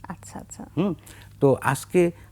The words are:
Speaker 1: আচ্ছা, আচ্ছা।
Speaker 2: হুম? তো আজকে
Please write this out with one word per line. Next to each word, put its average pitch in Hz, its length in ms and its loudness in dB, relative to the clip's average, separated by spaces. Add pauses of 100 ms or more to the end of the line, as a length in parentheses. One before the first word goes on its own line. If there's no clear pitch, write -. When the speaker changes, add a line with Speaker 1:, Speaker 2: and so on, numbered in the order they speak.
Speaker 1:
আচ্ছা, - 320 -16
আচ্ছা। - 260 -16 (120)
Speaker 2:
হুম? 185 160 0 (460)
তো 135 220 6
আজকে 170 500 0 (200)